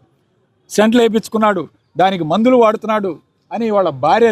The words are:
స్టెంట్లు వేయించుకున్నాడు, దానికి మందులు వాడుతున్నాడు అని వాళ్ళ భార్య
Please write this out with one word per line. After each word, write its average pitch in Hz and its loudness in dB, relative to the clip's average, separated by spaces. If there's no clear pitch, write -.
స్టెంట్లు 226 2
వేయించుకున్నాడు, 214 -2
దానికి 185 0
మందులు 233 2
వాడుతున్నాడు 214 -2
అని 220 -6
వాళ్ళ 190 0
భార్య 220 2